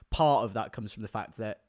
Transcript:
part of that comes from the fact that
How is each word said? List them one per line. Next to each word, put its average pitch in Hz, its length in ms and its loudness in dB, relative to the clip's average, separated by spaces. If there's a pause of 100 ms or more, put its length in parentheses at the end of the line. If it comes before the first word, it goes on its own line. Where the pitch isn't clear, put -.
part 143 340 4
of 110 100 -2
that 110 200 -4
comes 104 180 -10
from 110 120 -12
the 104 40 -6
fact - 300 -8
that 107 320 -6